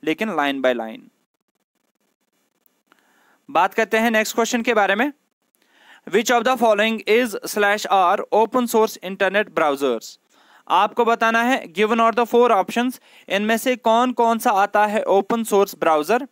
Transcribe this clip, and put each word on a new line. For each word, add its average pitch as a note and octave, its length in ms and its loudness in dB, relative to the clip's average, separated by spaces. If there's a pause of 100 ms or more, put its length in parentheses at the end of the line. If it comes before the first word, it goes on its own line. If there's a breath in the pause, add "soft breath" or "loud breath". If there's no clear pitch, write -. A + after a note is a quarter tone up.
लेकिन D#3+ 260 -4
line C#3+ 320 -4
by B2+ 140 2
line। A2+ 240 -10 (2500 soft breath)
बात E3+ 240 0
करते A3 240 0
हैं A#3 120 2
नेक्स्ट A3 240 0
क्वेश्चन A#3 280 -2
के A#3+ 120 0
बारे G3 200 2
में। B3+ 180 -2 (960 soft breath)
Which G3+ 220 0
of A#3+ 140 2
the B3+ 120 0
following A3 520 0
is A#3 200 2 (160)
slash G#3 480 -2
R F#3+ 320 2 (100)
open A3+ 400 0
source A3 240 0
internet G3 560 -4
browsers? C#3 640 -2 (500 soft breath)
आपको G#3 360 0
बताना A3+ 380 0
है A#3+ 320 -2
given G#3+ 240 0
are A3+ 160 2
the A#3+ 200 0
four A#3+ 160 4
options, A#3 500 -2 (280 soft breath)
इनमें G#3+ 280 -2
से B3+ 200 -2
कौन A#3 360 0
कौन A#3 260 0
सा A#3+ 120 0
आता G#3 360 2
है G#3 160 -2
ओपन A3 420 0
सोर्स G3+ 360 0
ब्राउज़र। D#3+ 520 0